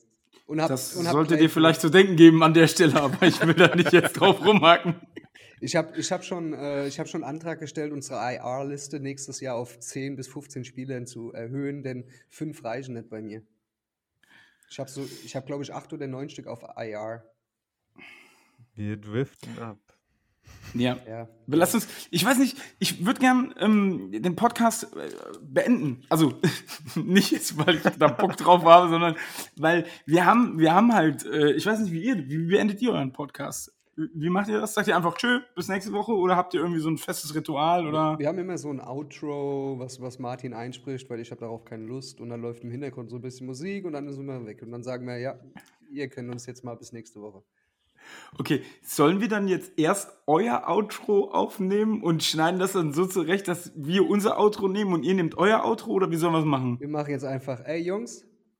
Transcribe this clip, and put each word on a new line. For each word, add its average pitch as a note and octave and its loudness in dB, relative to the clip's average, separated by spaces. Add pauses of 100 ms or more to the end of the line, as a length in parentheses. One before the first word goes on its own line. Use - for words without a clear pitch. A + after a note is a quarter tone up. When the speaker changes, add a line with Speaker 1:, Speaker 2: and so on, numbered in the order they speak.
(480)
Speaker 1:
Und D#3 -4
hab, D#3+ 0
Speaker 2:
Das C3 -4
Speaker 1:
und F3 -4
hab E3+ 0
Speaker 2:
sollte D3+ 4
dir E3 4
Speaker 1:
Claypool. D#3 6
Speaker 2:
vielleicht D#3+ 6
zu E3 4
denken F#3 8
geben E3 12
an D#3+ 6
der D#3+ 8
Stelle, D#3 4
aber C3+ 2
ich D#3 4
will E3 6
da E3 8
nicht E3 4
jetzt E3 6
drauf F3+ 4
rumhacken. F3 6 (680)
Speaker 1:
Ich C3 -4
hab, D#3+ -2
ich D#3 -6
hab F3+ -6
schon, E3+ -8
äh, C#3 -6
ich C#3 -12
hab D3+ -8
schon D#3 -10
einen C3+ -10
Antrag D#3+ -10
gestellt, D3+ -10
unsere C3+ -10
I-R-Liste C#3 -8
nächstes C3+ -12
Jahr C3 -8
auf A#2+ -10
zehn C3+ -10
bis C3 -14
fünfzehn C3+ -14
Spielern B2+ -12
zu A#2 -16
erhöhen, C#3 -8
denn B2 -10 (220)
fünf D3+ -12
reichen B2+ -8
nicht A2+ -14
bei A2 -12
mir. A2 -14 (1300)
Ich - -18
hab C3+ -10
so, C#3 -12 (160)
ich - -14
hab, C3+ -10
glaub C#3+ -8
ich, - -12
acht C#3 -14
oder D3 -10
neun C3+ -10
Stück - -18
auf A#2+ -14 (140)
I A#2 -10
R. A2 -10 (1500)
Speaker 3:
Wir G#2 -8
driften A#2 -10
ab. A2+ -14 (960)
Speaker 2:
Ja. B2 -2 (100)
Speaker 1:
Ja. A2+ -14 (260)
Speaker 2:
Aber C#3+ 2
lass F3 2
uns, A3 -2 (220)
ich F3 0
weiß B3+ 2
nicht, C4+ 0 (220)
ich F3 -4
würd A#3 -2
gern, B3+ 2
ähm, G3 2
den D3+ -4
Podcast, A#3 0 (100)
äh, D2 -10 (300)
beenden. D3 -2
Also, D#3 2 (340)
<laughs> - -14
nicht F#3 2
jetzt, - -4
weil D#3+ 2
ich D#3 -6
da D#3 2
Bock E3 0
drauf F3 6
habe, E3+ 10
sondern E3 0 (420)
weil E3 2 (220)
wir E3+ 4
haben, G#3+ 4
wir D#3+ 4
haben A3+ 6
halt, D#3 2
äh, D3 2
ich D#3 -2
weiß G#3+ 0
nicht, F#3+ -2
wie E3 -4
ihr, A#3+ 0 (100)
wie D#3+ -4
beendet G3+ 2
ihr A#3+ 0
euren C#3 -2
Podcast? - -12 (240)
Wie, D#3 -6
wie E3 -4
macht G3 0
ihr G#3+ -2
das? G#3+ -6
Sagt G3+ -2
ihr F3+ 4
einfach E3+ 0
„Tschö, B3 0 (140)
bis F3 -8
nächste G3 -6
Woche“, G#3 -2
oder F#3 2
habt F3+ -2
ihr D#3+ 0
irgendwie E3+ -2
so D#3 -2
ein D#3 -2
festes D3+ -8
Ritual, D#3+ -2
oder? D#3 -2
Speaker 1:
Wir D3 -2
haben F#3 -4
immer F3+ -6
so C#3+ -10
ein C3 -8
Outro, C#3 -8
was, B2 -12
was B2+ -12
Martin B2+ -10
einspricht, B2+ -12
weil A#2 -10
ich A#2 -14
hab A#2+ -16
darauf A2+ -12
keine A2 -14
Lust. C3 -14
Und A#2+ -14
dann A#2+ -10
läuft A#2 -12
im A#2+ -12
Hintergrund B2+ -12
so B2 -14
ein A#2 -14
bisschen B2+ -14
Musik F3+ -10
und D#3+ -8
dann C#3+ -10
sind C#3 -12
wir B2+ -10
weg. G#2 -16
Und A#2 -16
dann A#2+ -12
sagen B2 -10
wir, B2 -10
„Ja, B2+ -8 (520)
ihr C#3 -8
könnt B2 -12
uns A#2+ -12
jetzt B2 -18
mal A#2+ -12
bis A#2+ -20
nächste A2 -18
Woche.“ G2+ -18 (960)
Speaker 2:
Okay, C3 -4 (180)
sollen F3 2
wir A#3 -2
dann G3+ -2
jetzt - -4
erst E3 0 (160)
euer A3+ 0
Outro G#3 -2
aufnehmen G3+ -2
und E3 0
schneiden E3 0
das F#3+ -2
dann E3 -2
so E3+ 0
zurecht, F#3 -2
dass F3 -8
wir E3 0
unser G3+ 0
Outro G#3 2
nehmen G3 -2
und D#3+ 0
ihr F3 2
nehmt F3 0
euer G#3 4
Outro, A3+ -2
oder F#3+ 0
wie E3 -2
sollen E3 0
wir's D#3 2
machen? B2+ 0
Speaker 1:
Wir C#3+ -10
machen D3 -6
jetzt C#3 -6
einfach, C3 -8
„Ey E3 -6
Jungs, G3+ -8 (340)